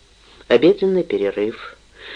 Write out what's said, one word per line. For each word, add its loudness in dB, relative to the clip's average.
Обеденный 2
перерыв, -4